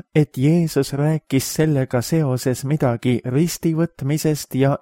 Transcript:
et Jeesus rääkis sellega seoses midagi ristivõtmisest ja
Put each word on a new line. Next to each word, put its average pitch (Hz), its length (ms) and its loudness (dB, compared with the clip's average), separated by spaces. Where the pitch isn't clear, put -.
et 151 220 2
Jeesus 151 560 2
rääkis 147 600 -2
sellega 135 480 0
seoses 131 640 -2
midagi 127 600 0
ristivõtmisest 156 1300 -2
ja 135 260 2